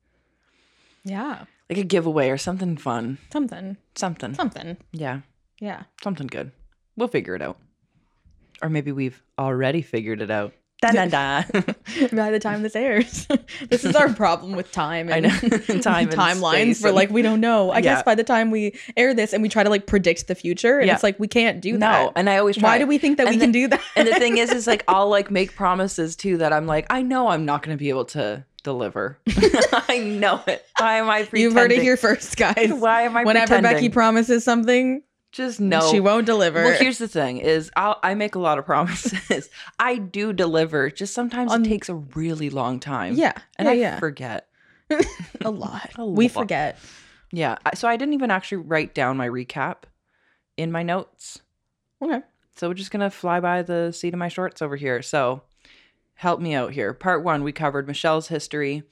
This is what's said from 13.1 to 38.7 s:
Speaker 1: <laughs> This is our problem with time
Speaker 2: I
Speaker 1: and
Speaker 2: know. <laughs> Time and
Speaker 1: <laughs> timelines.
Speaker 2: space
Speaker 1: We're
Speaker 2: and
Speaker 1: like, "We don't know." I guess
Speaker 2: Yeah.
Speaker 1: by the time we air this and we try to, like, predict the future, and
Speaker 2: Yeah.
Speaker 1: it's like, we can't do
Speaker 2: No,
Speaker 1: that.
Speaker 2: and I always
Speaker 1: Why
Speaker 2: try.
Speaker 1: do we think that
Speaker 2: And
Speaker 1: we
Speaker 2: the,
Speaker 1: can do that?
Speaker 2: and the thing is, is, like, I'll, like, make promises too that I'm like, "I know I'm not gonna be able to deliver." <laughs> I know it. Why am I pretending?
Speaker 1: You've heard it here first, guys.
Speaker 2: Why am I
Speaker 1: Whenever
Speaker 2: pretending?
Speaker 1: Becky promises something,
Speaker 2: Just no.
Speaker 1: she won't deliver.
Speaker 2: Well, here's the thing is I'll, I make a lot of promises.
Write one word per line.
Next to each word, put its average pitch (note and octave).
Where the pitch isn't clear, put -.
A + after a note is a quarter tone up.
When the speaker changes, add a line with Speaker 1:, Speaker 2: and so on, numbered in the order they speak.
Speaker 1:
<laughs> -
This A#3+
is -
our D4
problem F#3
with F#3
time E3
Speaker 2:
I E3
Speaker 1:
and D#3+
Speaker 2:
know. A3
<laughs> G#3+
Time E3+
and D#3+
Speaker 1:
<laughs> E3
timelines. F3+
Speaker 2:
space A3
Speaker 1:
We're G#3
Speaker 2:
and F#3+
Speaker 1:
like, G3
"We A#3
don't A3
know." A3
I A3+
guess C3+
Speaker 2:
Yeah. B2+
Speaker 1:
by A3+
the A3+
time A3+
we G#3+
air B3
this G#3+
and G#3+
we G#3+
try G#3+
to, G#3
like, G3+
predict F3+
the F3+
future, A#3
and G#3
Speaker 2:
Yeah. F3
Speaker 1:
it's -
like, G3+
we G#3+
can't A3+
do G3
Speaker 2:
No, G3+
Speaker 1:
that. G#3+
Speaker 2:
and F#3+
I G3
always G3+
Speaker 1:
Why G#3+
Speaker 2:
try. A3+
Speaker 1:
do C#4
we D4
think D4
that B3
Speaker 2:
And A3+
Speaker 1:
we -
Speaker 2:
the, C4
Speaker 1:
can A#3+
do B3
that? C#4
Speaker 2:
and A3
the A3+
thing A#3
is, A#3+
is, A#3
like, A3
I'll, F#3+
like, G3+
make F#3
promises F#3
too F#3
that D#3
I'm D#3
like, D#3
"I C4
know B3+
I'm D#3+
not D3
gonna D#3
be C#3+
able C3
to C3
deliver." A#2
<laughs> -
I B3
know G#3
it. -
Why A3+
am A3
I G#3+
pretending? A3
Speaker 1:
You've A#3
heard A#3+
it B3+
here B3+
first, -
guys. A3
Speaker 2:
Why A3+
am A#3
I A#3+
Speaker 1:
Whenever A3+
Speaker 2:
pretending? A#3
Speaker 1:
Becky A3+
promises A3+
something, B3
Speaker 2:
Just B3+
no. E3
Speaker 1:
she D#3
won't G#3+
deliver. F3
Speaker 2:
Well, E3
here's C4
the A3+
thing C3
is D#3+
I'll, G#3
I F#3+
make G#3
a F#3
lot D#3
of C#3+
promises. F3